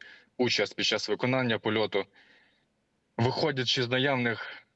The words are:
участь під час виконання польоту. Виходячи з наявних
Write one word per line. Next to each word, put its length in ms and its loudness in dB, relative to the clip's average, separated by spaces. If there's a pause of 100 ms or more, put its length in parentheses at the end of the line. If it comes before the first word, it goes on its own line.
(380)
участь 380 0
під 100 -2
час 220 0
виконання 500 0
польоту. 460 0 (1120)
Виходячи 640 0
з 60 -2
наявних 760 0 (100)